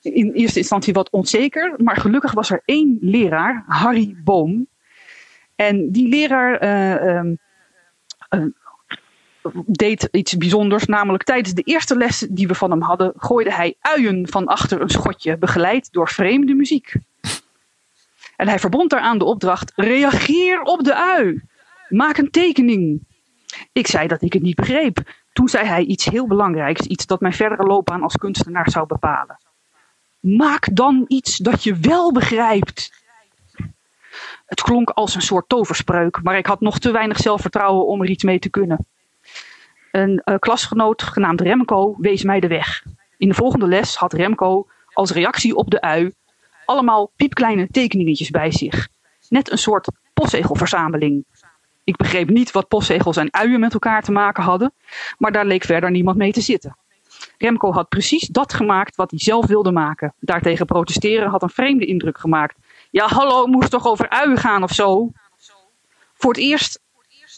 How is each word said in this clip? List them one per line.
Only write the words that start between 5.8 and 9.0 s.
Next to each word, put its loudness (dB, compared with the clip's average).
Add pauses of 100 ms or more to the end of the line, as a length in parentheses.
die 2
leraar, 0
eh, 0
ehm, -4 (960)
eh, -2 (1200)